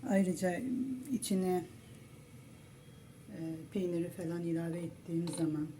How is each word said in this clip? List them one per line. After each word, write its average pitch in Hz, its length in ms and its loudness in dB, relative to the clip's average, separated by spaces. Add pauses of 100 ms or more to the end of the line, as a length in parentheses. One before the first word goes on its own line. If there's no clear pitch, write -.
(100)
Ayrıca 185 520 6 (520)
içine, 185 520 4 (1600)
e, 175 100 -8 (340)
peyniri 175 360 2
falan 170 320 -2
ilave 165 380 0
ettiğim 170 480 -2 (100)
zaman 151 300 2 (120)